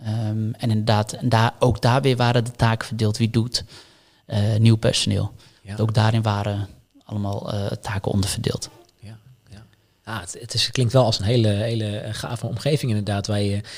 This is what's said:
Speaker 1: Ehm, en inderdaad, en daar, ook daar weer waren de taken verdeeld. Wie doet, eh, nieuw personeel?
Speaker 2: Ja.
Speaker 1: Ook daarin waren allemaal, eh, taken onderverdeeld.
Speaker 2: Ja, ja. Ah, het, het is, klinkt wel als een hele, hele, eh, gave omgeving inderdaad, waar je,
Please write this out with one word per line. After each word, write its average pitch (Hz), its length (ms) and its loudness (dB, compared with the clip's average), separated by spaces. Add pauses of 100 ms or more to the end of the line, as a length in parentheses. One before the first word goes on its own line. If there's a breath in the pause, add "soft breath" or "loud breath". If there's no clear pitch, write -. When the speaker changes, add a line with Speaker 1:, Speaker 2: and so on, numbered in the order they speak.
Speaker 1:
Ehm, 110 480 -2
en 123 180 -4
inderdaad, 107 420 2
en - 160 -4
daar, 113 300 4
ook 120 240 2
daar 127 200 4
weer 135 140 2
waren 120 280 2
de 123 60 -6
taken 113 360 0
verdeeld. 110 300 0
Wie 113 140 2
doet, 117 340 0 (640 loud breath)
eh, 107 120 -2 (200)
nieuw 113 180 8
personeel? 101 560 0 (300 soft breath)
Speaker 2:
Ja. 98 140 -12
Speaker 1:
Ook 110 180 0
daarin 110 280 4
waren 101 460 -2 (360)
allemaal, 101 480 -6
eh, 101 140 -4
taken - 460 -6
onderverdeeld. - 580 -2 (300)
Speaker 2:
Ja, 107 160 -20 (340)
ja. 101 120 -20 (420)
Ah, 110 160 -8
het, - 200 -14
het 113 140 -12
is, - 160 0
klinkt 123 220 0
wel 131 120 6
als 110 140 2
een 95 60 -4
hele, 113 240 2
hele, 104 500 -2
eh, 110 160 -10
gave - 320 -8
omgeving 135 440 -2
inderdaad, 101 360 -2
waar 104 140 -2
je, 101 200 -2 (180 loud breath)